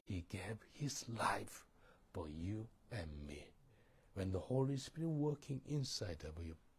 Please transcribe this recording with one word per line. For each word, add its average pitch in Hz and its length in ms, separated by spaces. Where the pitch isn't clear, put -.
he 90 240
gave 101 300
his - 320
life 101 460
for 82 160
you 98 400
and 90 160
me. 73 200
When 95 160
the 92 100
Holy 135 360
Spirit 160 320
working 147 580
inside 107 580
of 78 200
you 82 100